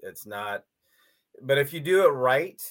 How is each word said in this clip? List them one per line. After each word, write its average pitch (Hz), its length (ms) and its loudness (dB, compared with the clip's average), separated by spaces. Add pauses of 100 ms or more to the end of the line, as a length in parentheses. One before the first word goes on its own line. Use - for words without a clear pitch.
It's 92 220 -16
not, 101 360 -8 (800)
but 135 160 2
if 143 140 0
you 165 80 -8
do 185 260 4
it 151 40 8
right, 135 600 0